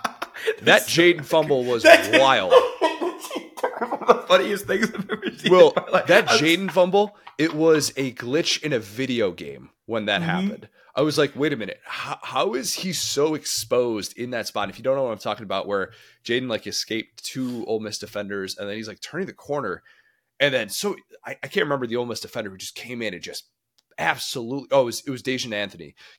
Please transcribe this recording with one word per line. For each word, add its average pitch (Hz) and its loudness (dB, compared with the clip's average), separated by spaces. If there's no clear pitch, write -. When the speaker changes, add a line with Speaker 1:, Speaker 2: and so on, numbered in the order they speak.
Speaker 1:
That - -16
Speaker 2:
That's 160 4
so 151 4
Speaker 1:
Jaden 170 4
fumble 147 2
was 120 0
Speaker 2:
<laughs> - -2
That - 8
Speaker 1:
wild. 98 6
Speaker 2:
<laughs> - 6
One - -4
of - -2
the 240 4
funniest 196 2
things 214 -2
I've - -8
ever 269 -6
seen 190 2
Speaker 1:
Well, 180 10
Speaker 2:
in 165 0
my - -12
life. - 2
Speaker 1:
that 190 4
Speaker 2:
I'm 294 4
Speaker 1:
Jaden 175 2
fumble, 190 2
it 160 0
was 156 4
a 135 -4
glitch 127 -2
in 151 -4
a 127 0
video 107 -2
game 69 -14
when 110 -4
that 101 0
Speaker 2:
Mm-hmm. 85 -2
Speaker 1:
happened. - -4
I 131 2
was 151 2
like, 139 0
"Wait 143 0
a 139 -4
minute. 101 -10
How, - -10
how 175 -2
is 247 -4
he 185 -6
so 156 -2
exposed 123 -2
in 123 -6
that 117 -6
spot?" 101 -6
If - -18
you 113 -18
don't 135 0
know 135 -2
what 117 -4
I'm 101 -8
talking 110 -6
about, 95 -4
where 98 -2
Jaden, 123 -2
like, 107 -4
escaped - -8
two 123 -8
Ole 110 -2
Miss 107 -8
defenders, 101 -8
and 101 -8
then 101 -8
he's, 110 -10
like, 101 -18
turning 175 -8
the 120 -14
corner. 117 -6
And 139 4
then, 117 -2
so, 202 -4
I, - -12
I 131 -10
can't 180 0
remember 139 -2
the 113 -4
Ole 123 -4
Miss 113 -8
defender 107 -8
who 95 -16
just - -14
came 117 -10
in 104 -4
and 82 -12
just - -12
absolutely, 135 -6
oh, 135 6
it 123 0
was, 113 -8
it 143 -8
was 127 -8
Dejan 127 -4
Anthony, 98 -8